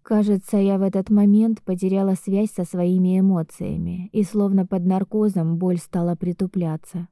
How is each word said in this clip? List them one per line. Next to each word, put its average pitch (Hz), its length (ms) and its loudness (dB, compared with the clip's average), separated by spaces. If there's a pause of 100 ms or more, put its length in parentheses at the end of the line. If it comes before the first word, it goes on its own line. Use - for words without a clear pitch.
Кажется, 208 540 0
я 196 220 2
в 190 40 0
этот 190 280 -2
момент 214 520 4
потеряла 190 520 0
связь 202 360 -2
со 180 140 -6
своими 185 560 2
эмоциями, 175 920 -2
и 220 120 0
словно 196 420 0
под 185 180 -4
наркозом 185 720 0
боль 180 200 0
стала 175 380 -2
притупляться, 175 960 -6